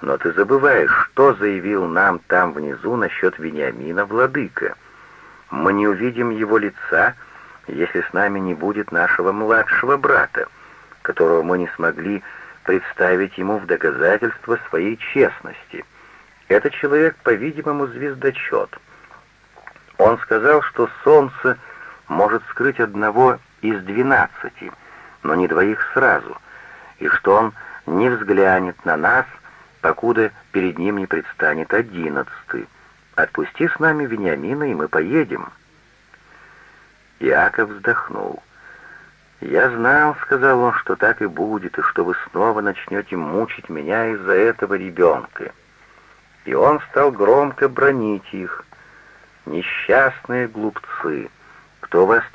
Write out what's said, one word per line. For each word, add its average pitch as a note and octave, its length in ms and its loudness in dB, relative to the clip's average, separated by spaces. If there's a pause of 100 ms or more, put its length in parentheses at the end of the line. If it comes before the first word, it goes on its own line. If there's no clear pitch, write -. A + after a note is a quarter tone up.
Но C#2 160 -2
ты E2 160 -2
забываешь, A#2 600 4 (140)
что C3+ 280 4
заявил G2 520 -2
нам F2 340 0
там F2+ 320 0
внизу D2+ 440 -6
насчет F#2 420 -2
Вениамина D2+ 680 -6
владыка. B2 720 -2 (720)
Мы D#2+ 220 0
не G2+ 140 2
увидим A#2 440 -2
его A2 280 0
лица, G2+ 580 -2 (500)
если E2+ 340 -4
с - 120 -8
нами G2 260 -2
не F#2 160 -4
будет G2+ 380 -4
нашего F2+ 400 0
младшего A2+ 640 0
брата, C#3 520 0 (540)
которого E2 400 2
мы F2 160 0
не F2 180 -4
смогли E2 460 -2 (420)
представить F#2 720 0
ему G2 200 -2
в F#2+ 80 -10
доказательство E2+ 920 0 (100)
своей F#2+ 280 -2 (160)
честности. - 720 -2 (640)
Это G#2+ 220 4
человек, D3+ 520 2
по-видимому, C#3+ 640 -2
звездочет. C3 840 -4 (1300)
Он A2+ 200 6
сказал, B2 440 4
что - 260 -2 (160)
солнце C#3 540 4 (500)
может G#2 420 0
скрыть C3+ 300 -2
одного A2 580 2 (220)
из G#2+ 220 -2
двенадцати, G#2+ 920 -2 (500)
но D2 120 -2
не F2+ 140 2
двоих F#2+ 320 0 (140)
сразу, F#2+ 420 0 (640)
и D2+ 100 -4
что G2 280 4
он A2 160 2 (340)
не F#2+ 220 2
взглянет F#2+ 760 2
на E2+ 120 2
нас, A2 300 2 (540)
покуда A2 520 0 (200)
перед F2+ 260 -2
ним G2+ 200 -2
не F#2+ 80 -4
предстанет D#2+ 640 -4
одиннадцатый. E2+ 960 -4 (460)
Отпусти - 540 -2
с - 100 -4
нами D3+ 280 0
Вениамина, G#2+ 640 -4
и G#2+ 40 -4
мы D#2 140 -4
поедем». G2 600 -2 (1700)
Иаков F2+ 480 2
вздохнул. G#2 760 -4 (1000)
«Я F2+ 300 2
знал, — C3+ 520 2
сказал C3 380 2
он, — A#2+ 200 2
что F#2+ 160 -4
так G#2+ 240 0
и A2 60 0
будет, F#2 520 -4
и - 40 -2
что - 220 -2
вы F2+ 100 -2 (160)
снова G#2+ 320 0
начнете G2+ 540 -6
мучить E2+ 520 -4
меня F2+ 440 -2
из-за F#2+ 200 -2
этого G2+ 420 2
ребенка». F2 800 0 (920)
И B1 80 -4
он C3+ 260 4 (100)
стал C#3 200 4
громко C3+ 580 4
бранить B2+ 640 0
их. F#2 320 -10 (800)
«Несчастные B2 1040 0
глупцы! G2+ 800 -6 (500)
Кто - 260 4
вас A2+ 160 4 (120)